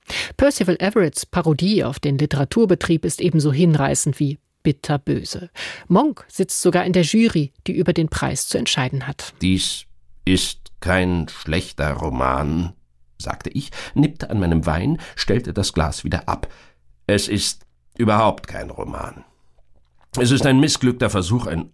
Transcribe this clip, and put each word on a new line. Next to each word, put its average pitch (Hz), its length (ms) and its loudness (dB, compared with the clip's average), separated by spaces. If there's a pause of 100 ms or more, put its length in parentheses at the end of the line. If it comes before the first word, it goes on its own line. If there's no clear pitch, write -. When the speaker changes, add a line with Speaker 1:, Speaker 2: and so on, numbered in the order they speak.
(380)
Speaker 1:
Percival 254 420 2
Everetts 190 460 0
Parodie 170 580 2
auf 131 160 -4
den 139 200 0
Literaturbetrieb 160 840 2
ist - 160 -4
ebenso 156 320 2
hinreißend 143 680 2
wie 143 180 -2 (240)
bitterböse. 147 880 -2 (380)
Monk 240 400 2
sitzt - 340 -2
sogar 180 240 2
in 185 80 0
der 180 100 4
Jury, 175 480 2 (140)
die 185 100 -4
über 180 180 2
den 160 160 0
Preis - 380 -4
zu - 120 -2
entscheiden 131 480 -2
hat. - 340 -12
Speaker 2:
Dies 92 440 0 (380)
ist - 360 0 (220)
kein 90 480 0
schlechter 76 640 -4
Roman, 71 800 -2 (460)
sagte - 300 -10
ich, - 220 -6 (240)
nippte - 340 0
an - 100 -2
meinem 82 280 2
Wein, 87 320 0 (160)
stellte - 360 -2
das 101 220 -2
Glas 78 300 -2
wieder 82 260 -4
ab. - 180 -4 (600)
Es 101 200 2
ist - 380 -4 (320)
überhaupt 107 500 2
kein - 220 -12
Roman. - 540 -10 (960)
Es 123 120 4
ist 143 140 4
ein 135 140 6
missglückter 123 500 2
Versuch, 104 380 0
ein 82 260 -6